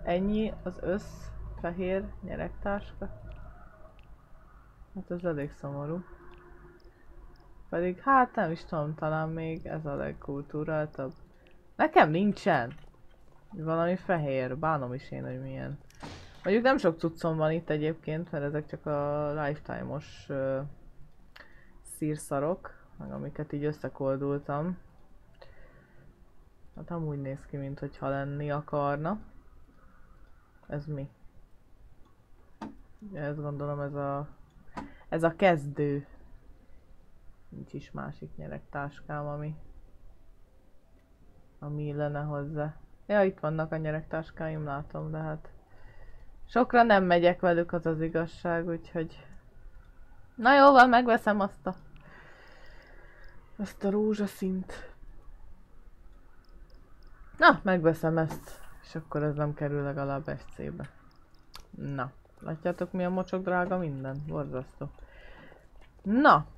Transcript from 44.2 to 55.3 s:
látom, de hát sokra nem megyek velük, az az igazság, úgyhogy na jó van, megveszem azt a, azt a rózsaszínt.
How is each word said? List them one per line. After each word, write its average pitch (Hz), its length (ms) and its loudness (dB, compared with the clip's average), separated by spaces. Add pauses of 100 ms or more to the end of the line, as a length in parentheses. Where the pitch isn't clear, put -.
látom, 151 460 -6
de 156 60 -4
hát 156 340 -6 (960)
sokra 240 380 6
nem 202 200 8
megyek 175 360 6
velük, 170 340 4
az 170 120 -2
az 160 160 0
igazság, 165 680 -2
úgyhogy 165 600 -6 (1080)
na 247 200 8
jó 277 160 12
van, 254 180 12
megveszem 233 500 6
azt - 280 0
a, 185 80 -4 (1800)
azt - 260 -6
a 202 60 4
rózsaszínt. 202 1040 0 (2500)